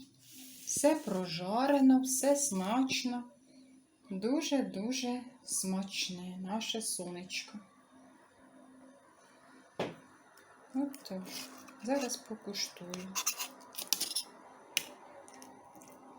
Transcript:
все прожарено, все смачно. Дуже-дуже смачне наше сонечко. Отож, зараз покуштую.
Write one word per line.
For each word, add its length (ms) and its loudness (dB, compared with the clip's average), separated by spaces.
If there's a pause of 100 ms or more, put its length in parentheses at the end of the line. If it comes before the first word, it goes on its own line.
(640)
все 300 4
прожарено, 1040 6
все 340 4
смачно. 880 2 (840)
Дуже-дуже 1120 2 (220)
смачне 920 -2
наше 440 -2
сонечко. 800 -4 (3250)
Отож, 720 -2 (340)
зараз 340 2
покуштую. 880 -6 (3000)